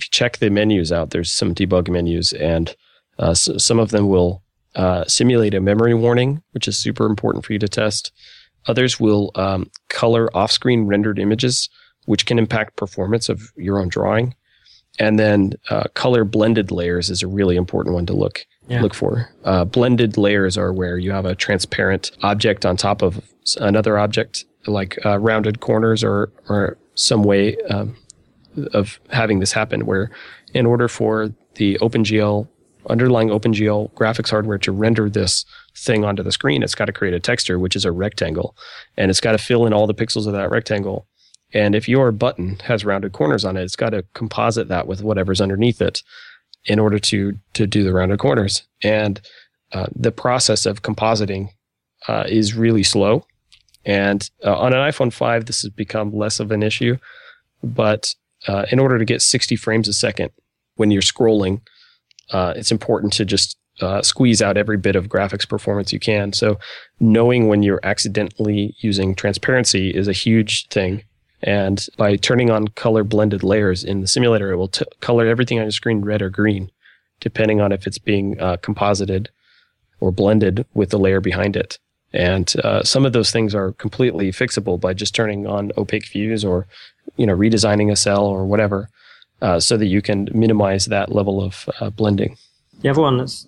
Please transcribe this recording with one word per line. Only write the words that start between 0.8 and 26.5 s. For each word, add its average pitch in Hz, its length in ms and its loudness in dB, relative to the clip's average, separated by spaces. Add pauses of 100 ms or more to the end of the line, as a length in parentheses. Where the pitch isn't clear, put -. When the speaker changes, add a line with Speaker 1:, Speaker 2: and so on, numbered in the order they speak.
Speaker 1:
out, 80 180 -2
there's 87 220 -2
some 90 220 -2
debug 90 340 2
menus, 85 460 0
and, 82 420 -2 (420)
uh, 85 120 0
s-, - 260 0
some 117 220 2
of 110 120 2
them 104 180 2
will, 92 340 2 (340)
uh, 90 300 0
simulate 117 480 2
a 95 60 0
memory 110 340 4
warning, 120 480 2 (100)
which - 160 -4
is 101 80 -4
super 110 300 -2
important 107 400 -2
for 107 80 -4
you 104 40 -2
to 104 100 -2
test. 107 440 -4 (540)
Others 123 340 0
will, 104 340 2
um, 95 360 -2 (180)
color 117 480 2
off-screen 113 480 2
rendered 101 340 0
images, 110 520 0 (340)
which - 220 0
can 117 120 2
impact 110 380 -2
performance 101 540 -4
of 101 100 -4 (160)
your 98 220 -2
own 92 100 -2
drawing. 107 460 0 (640)
And 107 200 2
then, 104 340 4 (180)
uh, 104 140 -2 (100)
color 120 300 2
blended 110 460 2
layers 87 400 -2
is 90 120 -4
a 92 40 -6
really 95 300 2
important 90 380 0
one 87 120 -2
to 92 80 -2
look, - 300 -2 (240)
Speaker 2:
Yeah. 123 140 0
Speaker 1:
look 104 120 0
for. 117 360 -2 (140)
Uh, 92 200 2
blended 120 520 2
layers 101 420 2
are 95 140 -2
where 90 260 -4
you 92 140 -4
have 98 140 -4
a 92 80 -2
transparent 95 760 -2 (120)
object 104 440 0
on 92 100 0
top 101 260 -2
of 90 160 0 (280)
s-, - 140 -2
another 107 380 2
object, 104 460 -2 (220)
like, 98 380 -4
uh, 101 140 2
rounded 110 420 0
corners 110 420 2
or, 104 280 0 (180)
or 101 280 0 (180)